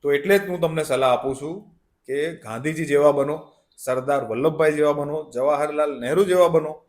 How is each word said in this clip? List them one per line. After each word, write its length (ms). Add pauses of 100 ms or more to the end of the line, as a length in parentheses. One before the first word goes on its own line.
તો 100
એટલે 280
જ 100
હું 120
તમને 220
સલાહ 260
આપું 260
છું 440 (260)
કે 300
ગાંધીજી 500
જેવા 260
બનો, 400 (260)
સરદાર 480
વલ્લભભાઈ 460
જેવા 220
બનો, 380
જવાહરલાલ 680
નહેરુ 240
જેવા 240
બનો. 420